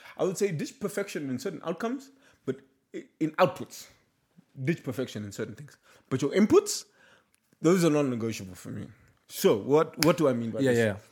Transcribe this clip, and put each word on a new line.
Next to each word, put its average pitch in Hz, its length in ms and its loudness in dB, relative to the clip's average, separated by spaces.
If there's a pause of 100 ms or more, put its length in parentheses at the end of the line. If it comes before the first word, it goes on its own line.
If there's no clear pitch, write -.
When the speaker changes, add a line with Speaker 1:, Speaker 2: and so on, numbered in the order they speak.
(180)
Speaker 1:
I - 60 -2
would 180 140 -2
say 202 140 0
ditch 156 280 -8
perfection 185 500 -6
in 127 100 -4
certain - 240 -8
outcomes, 233 460 -6 (360)
but 131 120 -4 (380)
i-, - 80 -10 (160)
in 156 120 -2
outputs. - 540 0 (800)
Ditch 165 200 -4
perfection 113 420 -8
in 101 60 -12
certain 110 240 -10
things. - 220 -20 (320)
But 131 120 -2
your 143 100 0
inputs, 247 540 4 (760)
those 170 220 4
are 165 60 6
non-negotiable 113 680 -2
for - 140 -18
me. 110 180 -10 (400)
So 160 300 2
what, 151 480 2
what 170 120 6
do 151 120 4
I 123 40 2
mean 117 180 -2
by 110 100 -6
Speaker 2:
Yeah, 131 100 4
Speaker 1:
this? 117 80 4
Speaker 2:
yeah. 107 160 4 (160)